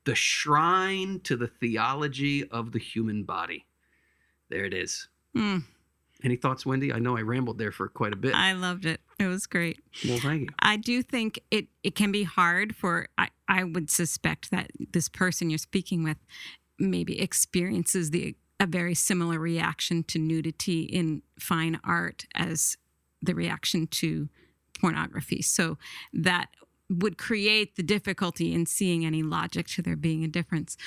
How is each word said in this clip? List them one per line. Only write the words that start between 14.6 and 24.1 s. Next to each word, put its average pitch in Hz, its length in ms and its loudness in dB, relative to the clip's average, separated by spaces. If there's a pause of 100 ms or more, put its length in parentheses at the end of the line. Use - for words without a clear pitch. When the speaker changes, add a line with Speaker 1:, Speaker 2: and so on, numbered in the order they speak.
Speaker 2:
this 170 160 2
person 180 400 0
you're 156 80 0
speaking 175 440 -2
with 156 160 0 (640)
maybe 180 400 0
experiences 180 920 0
the 170 240 -2 (280)
a - 20 6
very 175 300 0
similar 170 420 2
reaction 165 680 0
to - 120 -4
nudity 160 680 0
in 160 380 -2 (160)
fine 165 460 -2
art 170 500 -2
as 165 440 0 (440)
the 180 140 0
reaction 165 520 0
to 156 420 -2 (500)